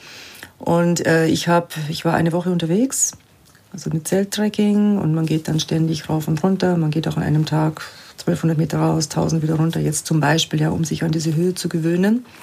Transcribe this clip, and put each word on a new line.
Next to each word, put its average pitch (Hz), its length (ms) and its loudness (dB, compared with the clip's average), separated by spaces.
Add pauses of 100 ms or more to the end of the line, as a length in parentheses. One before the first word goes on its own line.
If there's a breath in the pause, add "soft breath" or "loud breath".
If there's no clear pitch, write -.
(580 loud breath)
Und, 170 480 2
äh, 160 220 4
ich 160 200 0
hab, 170 260 2 (140)
ich 165 160 -8
war 165 120 0
eine 165 160 2
Woche 175 180 -2
unterwegs, 180 600 0 (600)
also 160 180 -6
mit 156 160 -2
Zelttrekking 208 880 2
und 165 160 0
man 160 140 0
geht 156 220 -2
dann 156 100 0
ständig 160 500 -2
rauf 156 180 -2
und 160 140 0
runter. 185 360 2
Man 156 120 2
geht 156 180 -2
auch 156 100 -4
an 156 60 -2
einem 151 220 2
Tag 156 380 -2 (320 loud breath)
zwölfhundert 165 420 0
Meter 156 220 0
raus, 160 300 0
tausend 160 340 0
wieder 156 120 0
runter, 160 240 0
jetzt 151 280 -2
zum 160 120 2
Beispiel, 156 420 0
ja, 160 80 2
um 165 140 -2
sich 160 200 -4
an 165 80 0
diese 160 240 -2
Höhe 180 180 0
zu 180 160 -6
gewöhnen. 180 560 2 (180 loud breath)